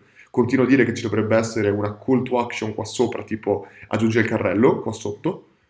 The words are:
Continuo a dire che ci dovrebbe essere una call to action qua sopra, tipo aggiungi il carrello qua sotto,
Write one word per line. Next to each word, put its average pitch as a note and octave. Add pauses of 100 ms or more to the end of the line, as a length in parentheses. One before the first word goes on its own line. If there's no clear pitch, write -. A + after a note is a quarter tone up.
(300)
Continuo B2+
a A#2+
dire C3+
che A2+
ci -
dovrebbe G#2+
essere A2+
una G#2
call B2+
to B2
action A2
qua G#2+
sopra, -
tipo - (200)
aggiungi A2
il G#2+
carrello A2
qua A2
sotto, - (200)